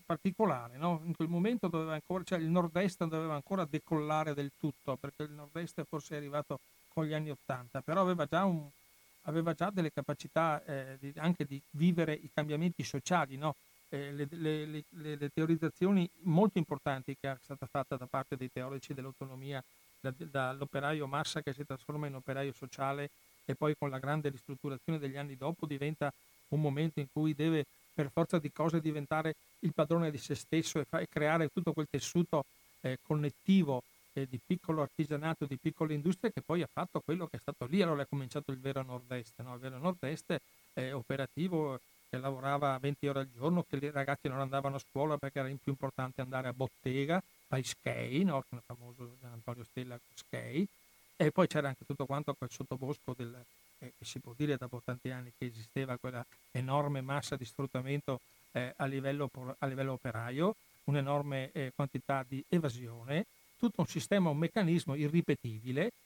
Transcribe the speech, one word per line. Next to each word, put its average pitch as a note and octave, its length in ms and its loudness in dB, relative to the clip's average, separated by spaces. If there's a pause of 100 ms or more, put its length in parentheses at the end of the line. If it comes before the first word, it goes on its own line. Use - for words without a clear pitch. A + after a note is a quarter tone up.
particolare, E3 720 0
no? E3 280 0
In E3 100 -2
quel D#3+ 140 0
momento F#3+ 400 2
doveva D#3+ 260 -2
ancora, F3+ 300 -4
cioè F3+ 160 0
il D#3+ 80 0
nord-est F3 580 2
doveva D#3+ 280 -2
ancora F3+ 300 -2
decollare D#3 680 0
del C#3+ 240 -2
tutto, C#3 380 -2
perché C#3+ 260 -10
il D3 80 -6
nord-est D3+ 540 -8
forse D#3 300 -8
è D3 40 -4
arrivato C#3+ 400 -4 (360)
con D#3+ 120 2
gli D3+ 60 -2
anni D#3 180 -2
ottanta, C3 500 -6
però E3+ 220 2
aveva F3+ 240 4
già E3+ 180 4
un, E3 240 2 (540)
aveva E3 300 2
già E3+ 180 0
delle F3+ 220 2
capacità, D3+ 720 0
eh, C3+ 360 -6
di, C#3 160 -10
anche D#3+ 280 2
di C#3 160 -6 (100)
vivere E3 420 4
i D#3 200 -6
cambiamenti D3+ 520 0
sociali, C#3+ 520 0
no? D3 200 -2 (320)
Eh, C#3+ 240 -6
le, C#3+ 180 -2
le, D#3 360 -2
le, D3+ 240 -8
le, D3+ 260 -8
le C#3+ 140 -2
teorizzazioni E3 800 4 (140)
molto F#3+ 360 6
importanti C#3+ 600 -2
che C#3 140 -4
è C3 100 -8
stata C3+ 240 -8
fatta C#3 300 -2
da B2+ 100 -8
parte C3+ 300 -2
dei B2+ 160 -8
teorici C3+ 420 -6
dell'autonomia, C3+ 680 -8 (380)
da, C3+ 180 -4
dall'operaio C#3 920 -2
massa D3 340 -2
che C#3+ 100 -4
si D3 140 -8
trasforma D3 400 -6
in C#3 80 -6
operaio C3+ 380 -4
sociale C#3 580 -4 (340)
e C3+ 120 -2
poi D3+ 200 2
con C#3+ 140 -2
la C3 80 -4
grande D3 300 0
ristrutturazione C#3 720 -4
degli C#3 160 -4
anni C#3+ 200 -8
dopo D3+ 300 -2
diventa D3 460 0 (360)
un D3 120 2
momento D3+ 400 2
in C#3 120 -4
cui D3+ 220 4
deve D#3 320 4 (280)
per C#3+ 160 0
forza E3 280 4
di D3 140 -2
cose E3 280 2
diventare D#3 560 0 (240)
il D#3+ 120 2
padrone E3 380 4
di C#3+ 80 -4
se - 160 -4
stesso D#3 460 0
e C#3 40 -2
fa-, - 160 -2
e - 80 -4
creare D#3 400 4
tutto E3 240 0
quel D3+ 160 -2
tessuto, D#3 560 0 (360)
eh, B2+ 220 -2
connettivo, D3 800 4 (300)
eh, C3+ 160 -2
di B2+ 160 -6
piccolo D#3+ 380 0
artigianato, D3+ 640 -2
di C3+ 100 -4
piccole D#3 380 -2
industrie F3 380 0
che C3+ 100 -4
poi E3+ 200 0
ha C3+ 80 -2
fatto - 300 -4
quello E3+ 260 -2
che C#3+ 100 -10
è A#2 40 -10
stato - 260 -8
lì. D#3+ 140 4
Allora D#3+ 220 2
è C3 60 -4
cominciato C#3 440 -4
il C3 60 -4
vero C3+ 240 -2
Nord-Est, B2 600 -8
no? B2 120 -10
Il B2 60 -12
vero C3 180 -8
Nord-Est D#3 640 -2 (320)
è C3 200 -4
operativo, C#3 880 -2 (300)
che B2+ 80 -4
lavorava C3+ 600 0
venti C#3+ 300 0
ore C#3 120 0
al C3+ 140 -4
giorno, D#3 340 2
che - 80 -2
i C#3+ 140 -2
ragazzi C#3+ 380 0
non C3+ 120 -2
andavano C#3 360 0
a - 20 -4
scuola D3 380 0
perché C#3 240 -4
era C3 80 -2
più C#3 240 -2
importante C3 480 -4
andare C3 280 -2
a B2 40 -2
bottega, C3+ 720 0 (240)
fai C3 180 0
Skei, A#2+ 600 -2
no? C#3+ 240 2
Con B2 100 -10
il A2+ 60 -16
famoso A#2+ 560 -16
Gian B2 120 -14
Antonio A#2+ 320 -10
Stella B2+ 340 -8
con - 180 -20
Skei. B2 520 -2 (480)
E D#3 140 6
poi F3+ 160 6
c'era C#3+ 220 0
anche - 180 -8
tutto C#3 200 -4
quanto C#3 280 -2
quel B2+ 160 -8
sottobosco C3 640 -6
del, A#2+ 180 -10 (440)
eh, B2+ 180 -14
che - 80 -18
si - 140 -10
può A#2+ 180 -12
dire D3 200 0
dopo B2 280 -8
tanti B2+ 260 -6
anni B2 280 -10
che B2+ 80 -6
esisteva B2 500 -6
quella B2 280 -8 (260)
enorme C#3 520 0
massa C#3 340 -2
di C3 80 -8
sfruttamento, C3+ 760 -2 (300)
eh, B2 260 -4
a - 100 -2
livello C#3 420 -2
por-, B2+ 300 -8
a C#3+ 80 0
livello C3+ 260 -2
operaio, B2+ 640 -2 (280)
un'enorme, C#3+ 680 0
eh, C3+ 220 -4
quantità C3+ 520 0
di C3+ 220 -6
evasione, B2+ 800 0 (300)
tutto - 240 2
un E3 60 4
sistema, F#3 420 4
un C#3+ 100 2
meccanismo E3 580 2
irripetibile D3 960 2 (140)